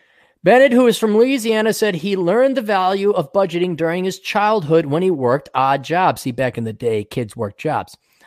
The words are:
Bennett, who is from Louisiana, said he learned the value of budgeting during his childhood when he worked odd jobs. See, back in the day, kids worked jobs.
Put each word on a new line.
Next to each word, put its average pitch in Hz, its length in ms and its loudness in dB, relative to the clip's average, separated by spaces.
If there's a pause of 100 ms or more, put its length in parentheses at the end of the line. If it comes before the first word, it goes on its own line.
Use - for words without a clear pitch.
(420)
Bennett, 247 300 6
who 247 140 4
is 226 120 2
from 214 180 0
Louisiana, 220 560 0
said 208 240 -2
he 190 200 -4
learned 233 400 0
the 262 60 -2
value 196 480 0
of 180 220 -2
budgeting 180 440 -2
during 165 280 -2
his 185 140 -6
childhood 180 680 0
when 147 160 -2
he 185 80 2
worked 135 440 0
odd 135 280 0
jobs. 160 400 -2
See, 135 80 -4
back 123 260 -4
in 117 80 -6
the 110 80 -6
day, 110 300 -2
kids 117 340 -8
worked 104 220 -8
jobs. 127 380 -4 (300)